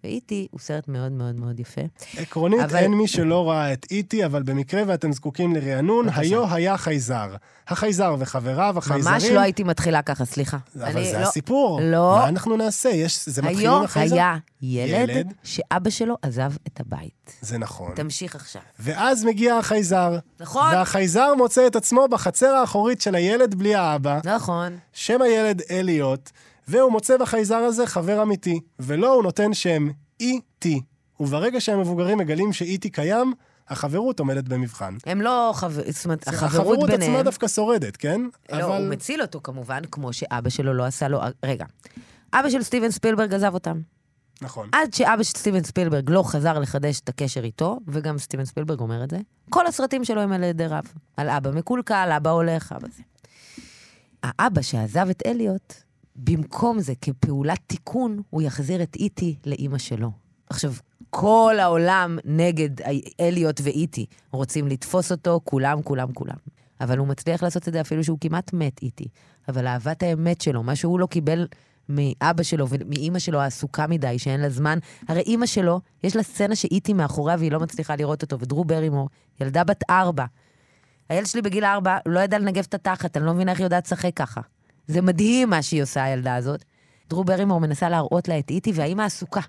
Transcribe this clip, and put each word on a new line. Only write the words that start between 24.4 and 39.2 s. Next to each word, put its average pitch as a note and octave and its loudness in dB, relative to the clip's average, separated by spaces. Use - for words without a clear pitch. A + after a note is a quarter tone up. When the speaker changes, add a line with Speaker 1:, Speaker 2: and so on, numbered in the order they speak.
Speaker 2:
שם B3 2
הילד A3 4
אליוט, D#3 0
והוא B3 4
מוצא A3+ 4
בחייזר A3+ 2
הזה A#3 2
חבר G3 0
אמיתי, F#3+ 0
ולו D3+ 2
הוא A#3+ 6
נותן F#3 2
שם D#3+ 2
אי B3 -2
טי. D3+ 0
וברגע D#3+ 0
שהמבוגרים F#3 0
מגלים F3+ 0
שאי F3+ -4
טי F#3+ -6
קיים, G#3+ 0
החברות E3 -4
עומדת C3+ 0
במבחן. A#2 -4
Speaker 1:
הם F#3 -4
לא A#3 2
חבר-, D3 -6
זאת - -8
אומרת, D#3+ -4
Speaker 2:
זה, C#3 -6
Speaker 1:
החברות D3+ 0
Speaker 2:
החברות G#3+ 4
Speaker 1:
ביניהם F3 2
Speaker 2:
עצמה C4 2
דווקא B3+ 0
שורדת, G#3+ 0
כן? E3+ -2
Speaker 1:
לא, C#3+ -6
Speaker 2:
אבל G3 0
Speaker 1:
הוא G3 -2
מציל C#4+ -4